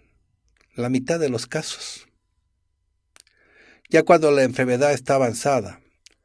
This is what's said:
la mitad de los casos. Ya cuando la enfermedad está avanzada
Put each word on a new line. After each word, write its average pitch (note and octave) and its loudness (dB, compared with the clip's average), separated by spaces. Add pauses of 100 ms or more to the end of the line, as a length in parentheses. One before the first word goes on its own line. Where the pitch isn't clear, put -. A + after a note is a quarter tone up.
(760)
la B2 -6
mitad C3 -2
de D3+ -2
los A#2 -6
casos. - -10 (1800)
Ya D#3+ 4
cuando D#3+ 4
la C#3 4
enfermedad C3 0
está C3 -2
avanzada B2 -2 (440)